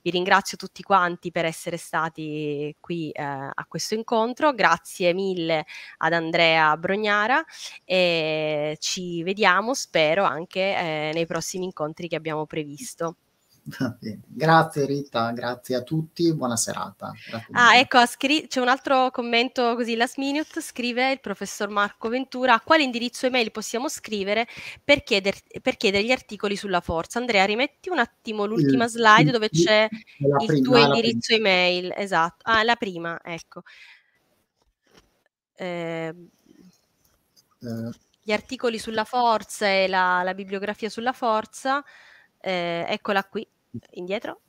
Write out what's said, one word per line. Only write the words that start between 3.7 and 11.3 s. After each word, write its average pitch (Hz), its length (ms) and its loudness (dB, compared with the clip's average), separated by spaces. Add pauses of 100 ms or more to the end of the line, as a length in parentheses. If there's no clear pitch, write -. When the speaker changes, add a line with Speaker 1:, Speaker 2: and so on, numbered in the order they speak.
Speaker 1:
incontro. 233 580 0
Grazie 175 600 2
mille 170 540 -2 (320)
ad 160 140 2
Andrea 160 640 4
Brognara 208 680 0 (400)
e 156 960 0
ci 175 440 -6
vediamo, 196 500 2
spero, 165 500 2
anche, 160 360 -4
eh, 156 520 -2
nei 165 140 -2
prossimi 175 380 -6